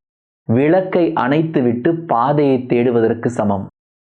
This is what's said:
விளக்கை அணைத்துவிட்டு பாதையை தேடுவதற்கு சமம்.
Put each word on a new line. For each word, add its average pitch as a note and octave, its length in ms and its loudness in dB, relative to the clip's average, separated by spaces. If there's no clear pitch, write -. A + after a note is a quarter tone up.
விளக்கை E3 680 2
அணைத்துவிட்டு C#3 920 0
பாதையை C3 600 0
தேடுவதற்கு A#2 640 0
சமம். G2+ 360 -2